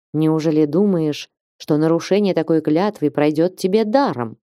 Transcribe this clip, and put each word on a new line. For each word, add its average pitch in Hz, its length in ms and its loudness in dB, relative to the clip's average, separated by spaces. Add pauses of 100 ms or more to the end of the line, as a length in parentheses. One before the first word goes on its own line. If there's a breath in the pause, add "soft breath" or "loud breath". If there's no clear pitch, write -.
(140)
Неужели 156 520 2
думаешь, 160 640 -2 (280)
что - 200 -2
нарушение 165 580 0
такой 160 260 0
клятвы 156 480 0
пройдёт 151 460 0
тебе 196 280 0
даром? 190 600 -2